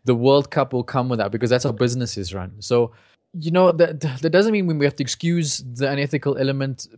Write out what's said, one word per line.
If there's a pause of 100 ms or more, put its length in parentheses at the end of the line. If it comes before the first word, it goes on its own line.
The
World
Cup
will
come
with
that
because
that's
how
business
is
run.
So, (480)
you
know,
that,
that
doesn't
mean
we
have
to
excuse
the
unethical
element (100)